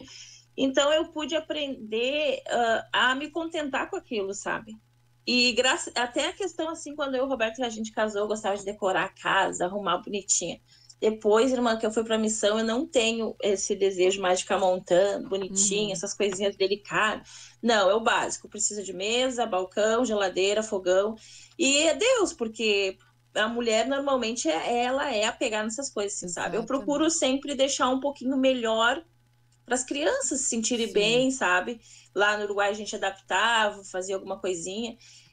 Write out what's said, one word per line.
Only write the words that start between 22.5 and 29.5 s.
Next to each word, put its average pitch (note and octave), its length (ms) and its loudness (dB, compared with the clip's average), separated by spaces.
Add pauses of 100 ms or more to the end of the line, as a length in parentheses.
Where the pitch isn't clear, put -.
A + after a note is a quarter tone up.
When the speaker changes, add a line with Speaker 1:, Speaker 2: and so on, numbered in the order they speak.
Speaker 1:
a G#3+ 140 0
mulher, A#3 400 0
normalmente, C4+ 600 0
é, A#3+ 360 0
ela C4+ 280 -2
é G#3+ 120 0
apegada A3 400 -2
nessas A3+ 260 -6
coisas, G3+ 280 -4
assim, F#3 100 -8
sabe? F3+ 280 -4
Eu A3 40 0
Speaker 2:
Exatamente. A3+ 60 -4
Speaker 1:
procuro C#4+ 440 0
sempre C#4 440 0
deixar C#4 340 2
um C4 100 2
pouquinho C4+ 380 -2
melhor B3 680 2 (600)